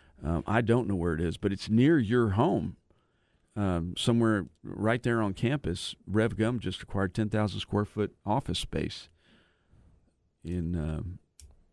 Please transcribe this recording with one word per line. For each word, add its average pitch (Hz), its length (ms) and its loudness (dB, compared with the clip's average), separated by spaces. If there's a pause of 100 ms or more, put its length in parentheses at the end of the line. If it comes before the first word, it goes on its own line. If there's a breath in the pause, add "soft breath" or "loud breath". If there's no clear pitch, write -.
(240 soft breath)
Um, 80 220 0
I 113 160 2
don't 117 260 2
know 98 80 0
where 85 180 0
it 78 60 -2
is, 82 160 -2
but 98 160 -2
it's - 160 -8
near 131 300 6
your 117 320 2
home, 117 460 0 (800)
um, 90 440 -2
somewhere 113 480 2 (180)
right 104 380 -2
there 117 180 2
on 98 140 -2
campus. 117 600 -4 (120)
Rev 107 300 2
Gum 113 220 0
just - 240 -6
acquired 98 320 -2
ten 107 140 0
thousand 107 320 -2
square 104 240 -2
foot - 400 -4
office 110 340 -2
space - 520 -6 (1300 soft breath)
in, 85 320 -4
um, 78 440 -6 (540)